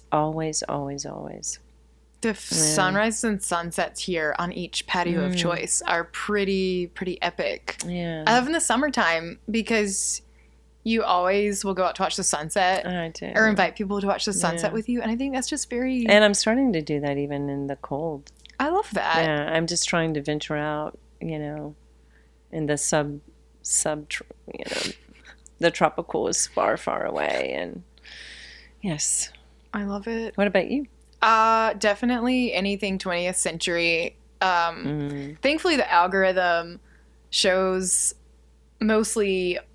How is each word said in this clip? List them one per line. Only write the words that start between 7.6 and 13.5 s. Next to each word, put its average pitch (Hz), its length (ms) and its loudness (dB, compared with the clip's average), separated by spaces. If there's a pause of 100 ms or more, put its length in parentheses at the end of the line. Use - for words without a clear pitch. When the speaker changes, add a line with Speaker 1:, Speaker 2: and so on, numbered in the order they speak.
Speaker 1:
Yeah. 170 420 -4
Speaker 2:
I 226 80 6
love 247 100 6
in 302 80 -2
the 330 80 0
summertime 208 800 0 (100)
because 214 720 0 (600)
you 226 200 2
always 196 600 2
will 196 80 0
go 185 100 0
out 175 120 0
to 190 80 0
watch 175 120 0
the 190 80 -4
sunset 180 640 0
Speaker 1:
I 175 220 -4
do. - 260 -10
Speaker 2:
or 220 120 6
invite 185 280 2